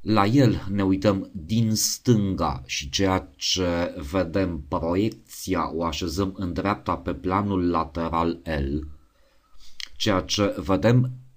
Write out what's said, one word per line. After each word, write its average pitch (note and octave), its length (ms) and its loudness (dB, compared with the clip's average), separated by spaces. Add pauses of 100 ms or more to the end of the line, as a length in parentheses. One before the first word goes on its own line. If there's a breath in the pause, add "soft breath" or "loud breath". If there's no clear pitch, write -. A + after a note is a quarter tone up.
La G#2 260 4
el A2 440 4
ne G2+ 140 0
uităm F#2+ 480 2
din G#2+ 420 0
stânga F#2+ 920 0
și - 240 -6
ceea F#2 460 0
ce F2 580 -2 (160)
vedem, F2 580 0
proiecția, F2 1040 -2
o E2 100 -2
așezăm F2 520 -2
în F2+ 160 -4
dreapta F#2 440 -2
pe F2 180 -6
planul F#2 560 0
lateral E2 760 -2
L. D2 420 -2 (1080 loud breath)
Ceea G2 240 2
ce F#2+ 380 0
vedem G#2+ 520 4 (260)